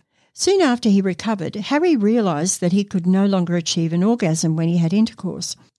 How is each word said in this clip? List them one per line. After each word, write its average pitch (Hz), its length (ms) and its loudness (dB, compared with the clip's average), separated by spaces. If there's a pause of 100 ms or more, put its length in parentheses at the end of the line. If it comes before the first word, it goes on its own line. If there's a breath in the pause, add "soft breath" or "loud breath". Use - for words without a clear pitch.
(340)
Soon 381 280 0
after 240 280 2
he 196 120 4
recovered, 190 540 -4
Harry 302 400 0
realised 196 640 0
that 175 120 0
he 202 100 2
could 180 240 -4
no 190 180 4
longer 175 300 0
achieve 165 360 -2
an 175 120 0
orgasm 165 520 0
when 165 140 -2
he 175 80 0
had 165 160 0
intercourse. 185 640 -4 (240 soft breath)